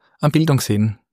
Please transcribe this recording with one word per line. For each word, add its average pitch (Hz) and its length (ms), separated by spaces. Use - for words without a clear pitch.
an 147 100
Bildung 151 300
sehen. 104 400